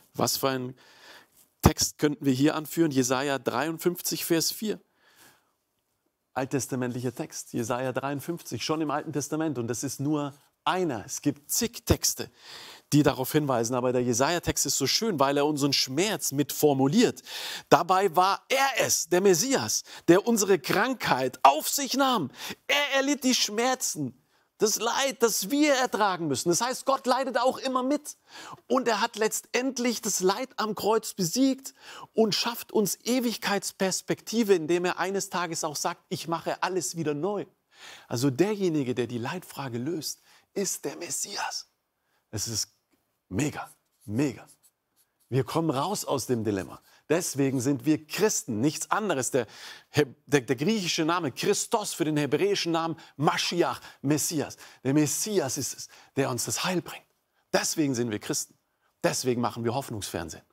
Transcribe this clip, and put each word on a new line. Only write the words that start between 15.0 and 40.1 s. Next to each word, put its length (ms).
weil 180
er 80
unseren 280
Schmerz 580
mitformuliert. 920
Dabei 460
war 340
er 380
es, 220
der 120
Messias, 640
der 180
unsere 360
Krankheit 800
auf 260
sich 260
nahm. 360
Er 260
erlitt 300
die 100
Schmerzen, 800
das 200
Leid, 440
das 280
wir 220
ertragen 560
müssen. 220
Das 100
heißt, 240
Gott 220
leidet 320
auch 180
immer 260
mit. 360
Und 220
er 120
hat 160
letztendlich 880
das 180
Leid 380
am 160
Kreuz 400
besiegt 580
und 220
schafft 360
uns 320
Ewigkeitsperspektive, 1500
indem 320
er 140
eines 320
Tages 340
auch 120
sagt, 340
„Ich 180
mache 340
alles 340
wieder 180
neu.“ 320
Also 220
derjenige, 640
der 120
die 100
Leitfrage 640
löst, 420